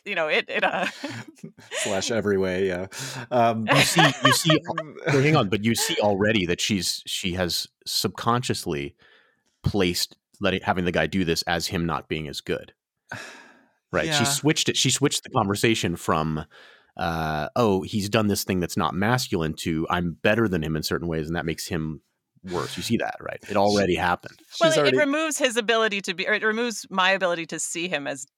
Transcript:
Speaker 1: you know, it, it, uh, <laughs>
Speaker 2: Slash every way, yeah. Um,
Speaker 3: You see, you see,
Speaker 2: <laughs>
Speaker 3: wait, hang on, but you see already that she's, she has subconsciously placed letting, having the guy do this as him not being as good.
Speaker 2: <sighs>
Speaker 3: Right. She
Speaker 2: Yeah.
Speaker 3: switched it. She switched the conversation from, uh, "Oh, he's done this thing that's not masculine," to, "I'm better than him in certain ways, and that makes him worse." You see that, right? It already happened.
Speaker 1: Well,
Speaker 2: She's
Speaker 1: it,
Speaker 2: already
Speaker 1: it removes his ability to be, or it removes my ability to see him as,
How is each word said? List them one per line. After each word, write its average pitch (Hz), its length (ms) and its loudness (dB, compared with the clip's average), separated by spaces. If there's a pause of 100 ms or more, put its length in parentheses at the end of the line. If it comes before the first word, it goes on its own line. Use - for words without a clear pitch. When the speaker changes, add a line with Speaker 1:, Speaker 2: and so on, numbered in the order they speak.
Speaker 1:
you 196 80 -6
know, 165 140 0
it, 190 200 0
it, 202 160 -2
uh, 175 220 0 (440)
<laughs> - 400 -20 (120)
Speaker 2:
Slash 95 280 -2
every 104 280 2
way, 95 280 2
yeah. 92 200 -2 (440)
Um, 117 380 2
Speaker 3:
You 175 120 4
see, - 260 6 (180)
you - 80 6
see, 160 260 4 (260)
Speaker 2:
<laughs> - 240 -12
Speaker 3:
wait, 139 160 4
hang 156 120 6
on, 110 140 2
but 104 140 0
you 113 100 4
see - 260 -2
already 104 460 4
that 87 160 0
she's, - 420 0
she - 300 -4
has 90 320 -2 (180)
subconsciously 95 1120 -2 (680)
placed - 540 0 (240)
letting, 95 220 0
having 90 240 0
the 90 60 0
guy 80 140 2
do 95 180 0
this 82 180 0
as 85 240 -2
him 87 180 -2
not 80 240 -4
being 78 180 -6
as 69 140 -10
good. - 320 -6 (400)
Speaker 2:
<sighs> - 60 -12 (760)
Speaker 3:
Right. - 140 0
She 147 180 0
Speaker 2:
Yeah. - 0 -
Speaker 3:
switched 139 440 0
it. 120 80 -2
She - 140 2
switched 139 320 0
the - 80 -16
conversation 107 640 2
from, 80 520 -2 (500)
uh, 80 580 -2
"Oh, 101 280 4
he's 101 260 -4
done 107 180 2
this 98 160 2
thing 95 160 -2
that's 82 180 -2
not 87 160 0
masculine," 98 680 0
to, 80 280 0
"I'm 87 260 -2
better 110 340 2
than 87 160 0
him 80 100 -2
in 78 80 -2
certain 76 240 -4
ways, 80 220 -4
and 82 80 -4
that 80 100 -4
makes 80 220 -6
him 78 320 -4 (420)
worse." 87 340 -6
You 90 60 -8
see 117 140 0
that, 67 240 -4
right? - 180 -8 (100)
It 101 80 -4
already 101 380 4
happened. 87 420 -2 (240)
Speaker 1:
Well, 330 80 6
Speaker 2:
She's 320 100 4
Speaker 1:
it, - 20 4
Speaker 2:
already 285 160 4
Speaker 1:
it 294 40 4
removes 294 380 0
his 254 180 2
ability 220 440 2
to 185 140 -6
be, 180 120 -4
or 208 60 0
it 202 100 0
removes 220 480 -2
my 190 220 2
ability 175 340 0
to 160 140 -8
see 170 260 -4
him 143 220 -4
as, 139 180 -8 (120)